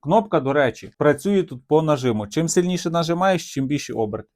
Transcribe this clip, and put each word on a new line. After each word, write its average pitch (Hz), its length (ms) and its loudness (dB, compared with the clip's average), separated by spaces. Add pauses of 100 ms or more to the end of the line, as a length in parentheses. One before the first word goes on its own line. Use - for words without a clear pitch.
Кнопка, 190 380 2
до 135 140 -2
речі, 135 440 0
працює 156 460 2
тут 131 240 -12
по 156 140 4
нажиму. 127 460 0
Чим 160 220 -2
сильніше 180 400 0
нажимаєш, 170 640 0
чим 135 140 -2
більший 139 280 -4
оберт. 110 300 -4 (100)